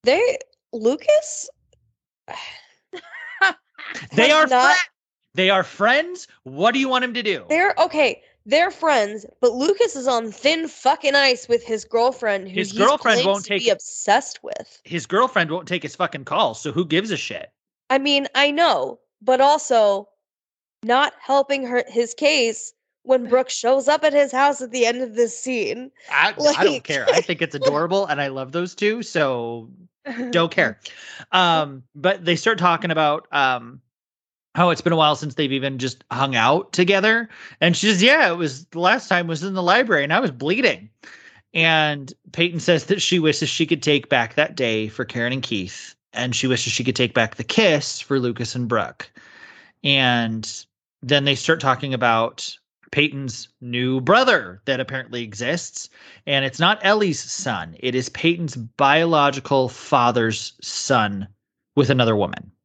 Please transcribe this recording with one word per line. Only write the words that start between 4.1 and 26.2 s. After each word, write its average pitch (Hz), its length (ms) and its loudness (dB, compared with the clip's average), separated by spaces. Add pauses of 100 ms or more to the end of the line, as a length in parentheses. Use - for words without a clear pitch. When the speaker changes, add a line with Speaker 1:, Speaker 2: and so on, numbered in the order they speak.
Speaker 2:
They 247 160 4
Speaker 1:
Has - 20 6
Speaker 2:
are 311 160 6
Speaker 1:
not 262 260 6
Speaker 2:
fri-, 359 160 0 (440)
they 185 160 2
are 190 120 4
friends. 302 640 -2 (160)
What 156 320 0
do 269 60 0
you 269 80 0
want 254 160 0
him 240 100 -6
to 240 80 -4
do? 180 260 -4
Speaker 1:
They're, 359 300 2
okay, 302 420 2 (260)
they're 320 260 2
friends, 214 520 0 (160)
but 240 120 4
Lucas 359 420 0
is 262 140 -4
on 226 240 -2
thin 320 340 -2
fucking 277 480 0
ice 269 340 2
with 233 160 0
his 220 200 -6
girlfriend, 226 640 -2
who 185 60 -14
Speaker 2:
His 185 180 -2
Speaker 1:
he 214 60 -8
Speaker 2:
girlfriend 240 440 4
Speaker 1:
claims 269 40 0
Speaker 2:
won't 196 180 0
Speaker 1:
to - 60 -16
Speaker 2:
take 202 140 0
Speaker 1:
be 226 60 4
obsessed - 720 -2
with. - 420 -14
Speaker 2:
His 160 220 -6
girlfriend 190 440 0
won't 170 180 -6
take 175 160 -4
his 139 100 -10
fucking 151 300 -6
call, 143 300 0
so 143 180 -8
who 175 120 -2
gives 180 280 -2
a 147 40 -2
shit? - 360 -10 (380)
Speaker 1:
I 269 80 2
mean, 277 360 0
I 285 160 4
know, 277 480 0 (240)
but 254 180 2
also 226 680 2 (760)
not 254 360 2
helping 277 440 0
her, 247 240 -2
his 233 240 -2
case 277 600 0 (320)
when 247 240 0
Brooke 196 220 2
shows 262 380 0
up 302 160 2
at 302 80 4
his 285 200 2
house 277 280 2
at 240 120 -10
the 247 120 0
end 240 160 0
of 233 140 -6
this 233 240 0
scene. 240 540 -6 (180)
Speaker 2:
I, 156 200 4